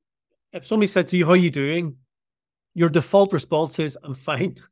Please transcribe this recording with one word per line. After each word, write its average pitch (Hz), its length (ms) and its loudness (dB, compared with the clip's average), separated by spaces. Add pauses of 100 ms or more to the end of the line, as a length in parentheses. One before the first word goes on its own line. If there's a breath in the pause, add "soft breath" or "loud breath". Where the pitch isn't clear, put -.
(520)
if 175 140 -16
somebody 214 200 2
said 180 220 0
to 180 80 -2
you, 170 100 2
"How 170 60 4
are 185 40 6
you 175 140 4
doing?" 143 460 -4 (800)
your 170 140 2
default 196 440 2
response 156 460 -2
is, 151 240 -4
"I'm 135 120 -10
fine," 147 420 -6 (160)